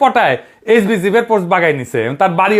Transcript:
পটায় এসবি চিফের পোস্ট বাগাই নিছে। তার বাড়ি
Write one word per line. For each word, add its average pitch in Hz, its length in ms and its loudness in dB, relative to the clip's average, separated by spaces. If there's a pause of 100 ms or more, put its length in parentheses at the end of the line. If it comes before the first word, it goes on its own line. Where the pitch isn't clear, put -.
পটায় 233 340 2 (400)
এসবি 220 260 2
চিফের 208 280 0
পোস্ট 208 240 0
বাগাই 170 260 0
নিছে। 123 200 -6 (200)
তার 190 200 2
বাড়ি 202 200 2